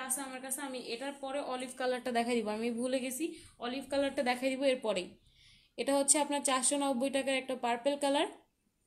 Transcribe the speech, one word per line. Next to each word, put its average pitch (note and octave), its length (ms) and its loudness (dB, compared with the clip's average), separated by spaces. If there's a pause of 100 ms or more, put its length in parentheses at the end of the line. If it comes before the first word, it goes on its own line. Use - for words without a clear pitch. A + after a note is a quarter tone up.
আছে B3 200 -2
আমার C4 180 -10
কাছে, C4+ 240 -6
আমি B3+ 120 -6 (140)
এটার C4+ 280 -6
পরে C4+ 180 -4 (120)
olive B3+ 280 -6
কালারটা B3+ 380 0
দেখাই A#3+ 200 2
দিব, G#3+ 100 -2 (100)
আমি A#3 100 0 (100)
ভুলে B3+ 260 2
গেছি, C4 200 -4 (420)
Olive C4+ 260 -4
কালারটা C#4 380 2
দেখাই B3+ 220 2
দিব C4 100 0 (100)
এরপরেই। G#3 360 0 (720)
এটা C4 180 2
হচ্ছে C#4 260 6
আপনার C#4+ 240 -2
চারশো C4 360 2
নব্বই C4+ 320 2
টাকার C4+ 260 0
একটা C4 120 -4 (100)
purple A#3+ 380 0
color। C#4+ 260 4 (580)